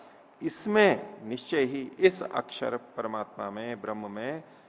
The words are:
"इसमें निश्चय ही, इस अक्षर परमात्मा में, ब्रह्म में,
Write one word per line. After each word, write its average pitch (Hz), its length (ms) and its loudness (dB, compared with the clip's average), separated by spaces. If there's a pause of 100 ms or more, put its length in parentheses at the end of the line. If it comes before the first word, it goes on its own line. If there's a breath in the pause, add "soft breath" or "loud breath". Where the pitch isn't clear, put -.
(440 loud breath)
"इसमें 202 840 4
निश्चय 127 380 0
ही, 131 360 -2
इस 185 240 6
अक्षर 120 540 -4
परमात्मा 110 720 -6
में, 110 320 -8
ब्रह्म 107 300 -6
में, 131 320 -6 (260 loud breath)